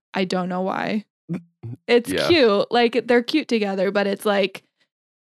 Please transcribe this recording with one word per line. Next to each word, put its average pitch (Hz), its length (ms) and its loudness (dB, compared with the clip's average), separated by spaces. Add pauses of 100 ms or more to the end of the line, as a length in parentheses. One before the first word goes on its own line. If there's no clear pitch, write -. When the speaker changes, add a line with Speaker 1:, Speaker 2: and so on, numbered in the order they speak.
(140)
Speaker 1:
I 190 100 0
don't 185 240 -4
know 185 140 -4
why. 196 420 -4 (840)
It's 240 240 2
Speaker 2:
Yeah. 160 180 0
Speaker 1:
cute. 226 440 2
Like, 240 340 0
they're 240 160 4
cute 269 260 -2
together, 196 420 0
but 202 160 0
it's 196 180 -4
like, 202 400 0 (640)